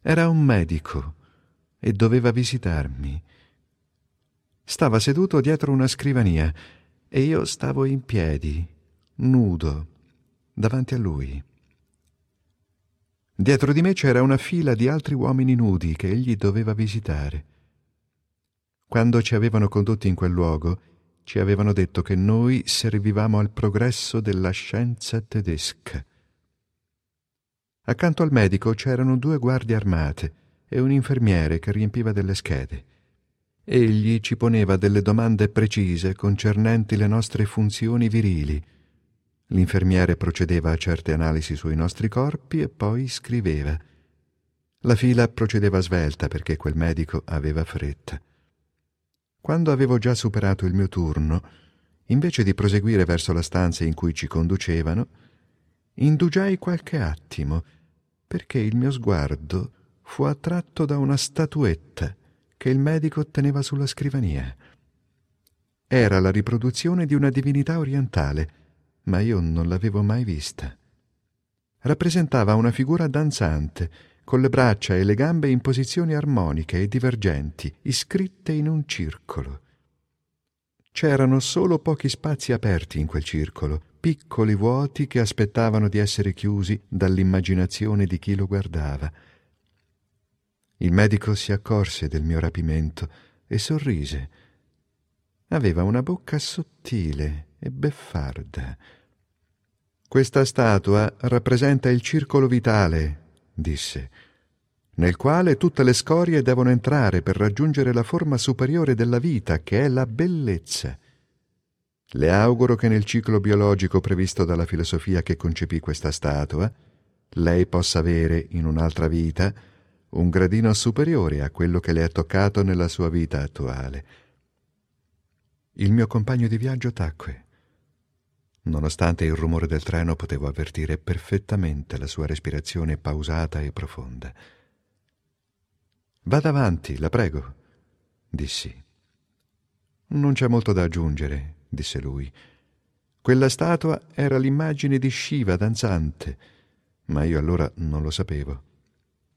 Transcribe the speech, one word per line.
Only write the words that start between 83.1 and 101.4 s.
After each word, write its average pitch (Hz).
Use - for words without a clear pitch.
circolo, 76
piccoli 113
vuoti 131
che -
aspettavano 110
di 98
essere 101
chiusi 101
dall'immaginazione 95
di 90
chi 101
lo 98
guardava. 78
Il 87
medico 104
si -
accorse 101
del 76
mio 80
rapimento 80
e -
sorrise. 78
Aveva 90
una 113
bocca 156
sottile 76
e -
beffarda. 71
"Questa 135
statua 107
rappresenta 123